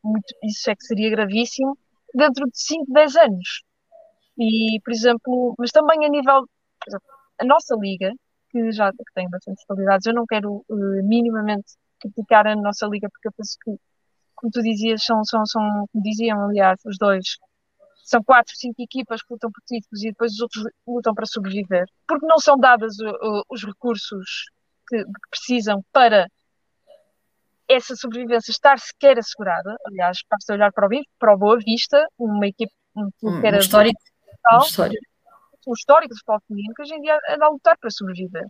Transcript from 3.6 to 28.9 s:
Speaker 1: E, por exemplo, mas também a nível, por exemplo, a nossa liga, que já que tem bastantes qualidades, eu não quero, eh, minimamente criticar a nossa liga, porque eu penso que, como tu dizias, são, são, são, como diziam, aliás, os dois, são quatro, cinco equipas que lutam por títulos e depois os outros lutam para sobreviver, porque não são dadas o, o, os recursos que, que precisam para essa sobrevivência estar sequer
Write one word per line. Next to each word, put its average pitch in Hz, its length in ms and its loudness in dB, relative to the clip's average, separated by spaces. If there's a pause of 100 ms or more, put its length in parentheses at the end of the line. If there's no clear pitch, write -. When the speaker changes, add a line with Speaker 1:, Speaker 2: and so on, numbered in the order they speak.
Speaker 1:
E, 220 460 0
por 226 80 -10
exemplo, 240 680 0
mas 240 140 -6
também 311 340 4
a 294 40 2
nível, 269 320 4 (380)
por - 100 -18
exemplo, 196 180 -12 (320)
a 240 60 -4
nossa 277 300 2
liga, 196 360 -6 (380)
que 226 220 -4
já 208 200 0
que - 120 -16 (120)
tem 185 140 -8
bastantes 190 360 -14
qualidades, 196 400 0
eu 226 80 -2
não 233 120 -2
quero, 208 440 -6
eh, 196 340 -4
minimamente 214 680 -2 (260)
criticar 214 480 2
a 214 80 0
nossa 208 320 -4
liga, 202 220 -6
porque - 180 -14
eu 208 60 -8
penso - 300 -14
que, 208 120 -8 (600)
como 233 160 -8
tu 240 100 -4
dizias, 220 420 -2
são, 220 200 0
são, 214 220 -2
são, 220 160 -4 (300)
como 208 120 -4
diziam, 214 420 -2
aliás, 196 400 2
os 202 120 -10
dois, 190 400 -2 (680)
são 233 200 2
quatro, 247 320 4
cinco 247 260 -10
equipas 226 420 -8
que - 100 -14
lutam 226 180 -8
por - 140 -20
títulos 214 380 -10
e 220 60 -4
depois 220 240 -4
os 214 80 -8
outros 220 220 -8 (220)
lutam 240 300 -2
para 214 100 -6
sobreviver, 190 600 -4 (220)
porque 302 180 -4
não 320 140 4
são 285 180 4
dadas 226 420 4
o, 220 100 -8
o, 208 400 -6
os 226 140 -12
recursos 208 840 -8 (420)
que, 226 160 -4
que - 280 -16
precisam 214 600 -4
para 220 360 6 (1400)
essa 254 280 2
sobrevivência 233 560 -4
estar 277 260 4
sequer 269 400 4